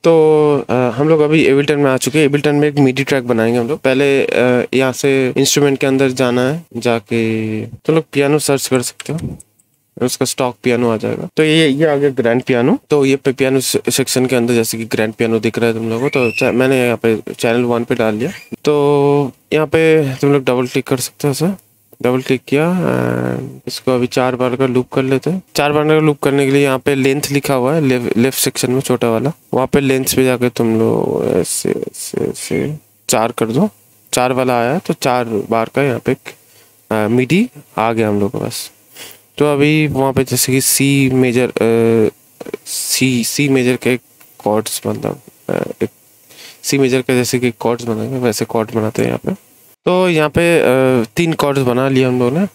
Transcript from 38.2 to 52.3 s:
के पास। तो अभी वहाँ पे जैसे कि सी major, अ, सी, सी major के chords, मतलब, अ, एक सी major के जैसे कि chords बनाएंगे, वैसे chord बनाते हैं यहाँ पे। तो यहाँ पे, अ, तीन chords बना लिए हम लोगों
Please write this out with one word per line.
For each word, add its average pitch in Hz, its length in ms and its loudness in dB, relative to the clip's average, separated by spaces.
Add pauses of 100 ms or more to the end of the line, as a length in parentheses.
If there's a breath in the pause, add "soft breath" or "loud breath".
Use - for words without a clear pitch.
के - 60 -8
पास। 110 340 -8 (640 loud breath)
तो 147 160 2
अभी 151 340 2
वहाँ 135 260 0
पे 135 100 0
जैसे 123 280 -2
कि 131 100 2
सी 139 520 2
major, 127 340 2
अ, 113 640 2 (560)
सी, - 580 -2
सी 143 260 -2
major 127 260 2
के 123 220 -2 (420)
chords, 107 480 -2
मतलब, 107 320 -6 (300)
अ, 50 40 -2 (300)
एक 107 60 -6 (760 loud breath)
सी - 140 -2
major 131 240 2
के 127 140 -2
जैसे 123 240 0
कि 120 120 0
chords 120 340 -4
बनाएंगे, 113 320 -4
वैसे 120 280 -2
chord 110 260 -4
बनाते 110 300 -2
हैं 120 80 0
यहाँ 123 160 -4
पे। - 200 -6 (400)
तो 180 240 2
यहाँ 156 200 0
पे, 170 300 2
अ, 131 460 2 (100)
तीन 170 180 0
chords 139 280 0
बना 127 280 0
लिए 131 160 2
हम 123 140 0
लोगों 123 200 0